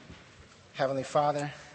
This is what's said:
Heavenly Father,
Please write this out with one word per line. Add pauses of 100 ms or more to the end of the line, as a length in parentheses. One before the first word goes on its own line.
(760)
Heavenly
Father, (240)